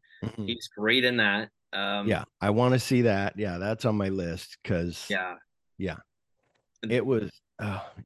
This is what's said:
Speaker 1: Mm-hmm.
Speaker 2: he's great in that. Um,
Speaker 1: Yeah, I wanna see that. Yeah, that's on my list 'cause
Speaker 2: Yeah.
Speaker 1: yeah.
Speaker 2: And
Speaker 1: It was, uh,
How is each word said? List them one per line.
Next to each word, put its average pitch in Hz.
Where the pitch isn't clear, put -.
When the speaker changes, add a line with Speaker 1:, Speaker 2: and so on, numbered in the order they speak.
Speaker 1:
Mm-hmm. 110
Speaker 2:
he's 117
great 113
in 123
that. 107
Um, 101
Speaker 1:
Yeah, 98
I 101
wanna 123
see 123
that. 98
Yeah, 98
that's 104
on 110
my 98
list 92
'cause 87
Speaker 2:
Yeah. 92
Speaker 1:
yeah. 90
Speaker 2:
And 113
Speaker 1:
It 120
was, 117
uh, 101